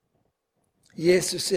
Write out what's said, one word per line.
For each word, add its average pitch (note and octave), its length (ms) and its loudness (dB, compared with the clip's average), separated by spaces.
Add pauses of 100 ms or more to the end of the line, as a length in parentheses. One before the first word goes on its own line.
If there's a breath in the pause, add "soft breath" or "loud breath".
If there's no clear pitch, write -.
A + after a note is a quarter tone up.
(920)
Jesus F3 640 0